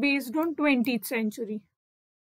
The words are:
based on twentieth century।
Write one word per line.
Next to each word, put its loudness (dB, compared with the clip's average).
based 0
on -2
twentieth 2
century। -4